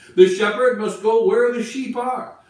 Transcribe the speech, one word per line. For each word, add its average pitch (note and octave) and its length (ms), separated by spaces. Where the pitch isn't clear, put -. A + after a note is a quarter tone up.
The F#3 120
shepherd G#3 520
must G#3 240
go A3 240
where A#3+ 260
the A#3 80
sheep B3+ 340
are. B3 440